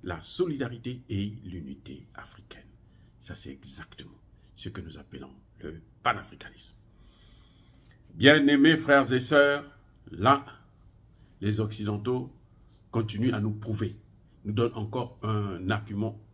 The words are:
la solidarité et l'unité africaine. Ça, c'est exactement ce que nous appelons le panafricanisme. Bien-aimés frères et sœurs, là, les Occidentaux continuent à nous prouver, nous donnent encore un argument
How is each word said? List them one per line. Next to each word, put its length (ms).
la 200
solidarité 840
et 260
l'unité 680
africaine. 520
Ça, 160
c'est 160
exactement 680
ce 120
que 120
nous 180
appelons 340
le 240
panafricanisme. 720
Bien-aimés 600
frères 360
et 80
sœurs, 440
là, 340
les 200
Occidentaux 720
continuent 440
à 60
nous 120
prouver, 440
nous 80
donnent 220
encore 480
un 480
argument 480